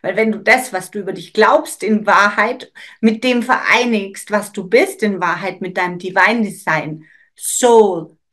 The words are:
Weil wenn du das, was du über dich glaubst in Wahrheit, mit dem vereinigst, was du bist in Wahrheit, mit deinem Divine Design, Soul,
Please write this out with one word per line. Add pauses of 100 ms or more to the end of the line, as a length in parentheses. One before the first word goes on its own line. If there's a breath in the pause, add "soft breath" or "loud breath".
Weil
wenn
du
das,
was
du
über
dich
glaubst
in
Wahrheit, (280 loud breath)
mit
dem
vereinigst,
was
du
bist
in
Wahrheit,
mit
deinem
Divine
Design, (320 soft breath)
Soul, (160)